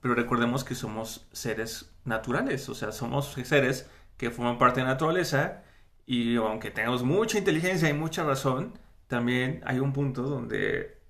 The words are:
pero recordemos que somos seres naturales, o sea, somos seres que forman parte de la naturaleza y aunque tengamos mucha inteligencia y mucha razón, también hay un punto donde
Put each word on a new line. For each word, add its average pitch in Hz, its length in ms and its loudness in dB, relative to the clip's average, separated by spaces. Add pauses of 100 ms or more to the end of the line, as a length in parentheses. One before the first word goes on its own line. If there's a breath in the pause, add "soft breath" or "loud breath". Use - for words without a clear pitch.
pero 123 160 4
recordemos 120 420 2
que - 120 -6
somos 110 560 -8
seres - 600 -6 (120)
naturales, 131 640 -2
o - 80 -8
sea, 107 160 -6
somos 135 400 -4 (120)
seres 127 460 2 (260 loud breath)
que 117 140 -2
forman 120 280 -2
parte 127 220 6
de 127 60 0
la 131 60 2
naturaleza 160 720 0 (420 loud breath)
y 120 300 2
aunque 110 340 -2
tengamos 120 320 0
mucha 208 360 4
inteligencia 175 520 2
y - 20 2
mucha 160 320 -2
razón, 139 540 0 (300 loud breath)
también 123 580 0
hay 127 140 0
un 139 120 0
punto 135 300 -2
donde - 880 -4